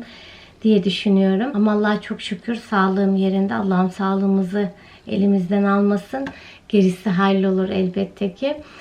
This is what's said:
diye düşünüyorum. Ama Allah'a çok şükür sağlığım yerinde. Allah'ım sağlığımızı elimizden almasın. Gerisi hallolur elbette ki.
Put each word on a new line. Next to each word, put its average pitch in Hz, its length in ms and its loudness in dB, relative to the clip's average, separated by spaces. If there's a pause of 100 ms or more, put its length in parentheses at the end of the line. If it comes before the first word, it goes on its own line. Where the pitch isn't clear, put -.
(600)
diye 214 220 4
düşünüyorum. 190 720 2
Ama 208 180 2
Allah'a 208 280 0
çok - 200 -10
şükür - 340 -8
sağlığım 196 600 0
yerinde. 190 380 0
Allah'ım 190 360 0
sağlığımızı 196 760 -2 (400)
elimizden 202 560 0
almasın. 202 600 0 (420)
Gerisi 190 420 2
hallolur 190 580 2
elbette 190 680 -4
ki. 285 220 -4 (240)